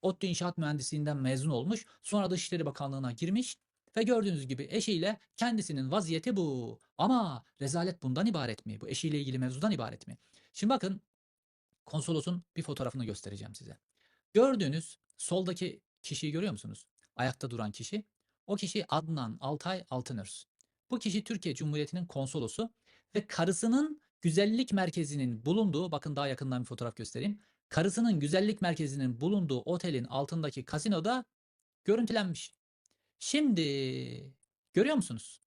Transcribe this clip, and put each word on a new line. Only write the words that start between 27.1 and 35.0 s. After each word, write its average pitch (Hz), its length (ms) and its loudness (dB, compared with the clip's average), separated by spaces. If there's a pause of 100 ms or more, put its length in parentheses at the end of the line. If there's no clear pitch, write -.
Karısının 196 500 4
güzellik 190 420 2
merkezinin 139 600 0
bulunduğu 160 400 2
otelin 170 420 -2
altındaki 143 640 -2
kasinoda 208 600 0 (600)
görüntülenmiş. 214 720 2 (640)
Şimdi 262 440 4 (1120)
görüyor 262 220 6
musunuz? - 520 -2